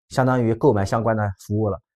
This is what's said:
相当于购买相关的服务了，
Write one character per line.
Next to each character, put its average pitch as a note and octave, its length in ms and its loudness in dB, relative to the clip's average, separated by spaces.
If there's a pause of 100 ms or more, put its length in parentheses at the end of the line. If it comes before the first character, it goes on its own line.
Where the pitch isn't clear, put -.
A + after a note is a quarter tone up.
相 B2+ 160 0
当 B2+ 180 2
于 A2+ 100 2
购 B2 200 2
买 G2 100 0
相 A#2 180 -2
关 A2+ 140 0
的 G#2+ 80 -2 (160)
服 G#2 180 -6
务 G#2+ 120 -2
了， F#2+ 100 -6 (160)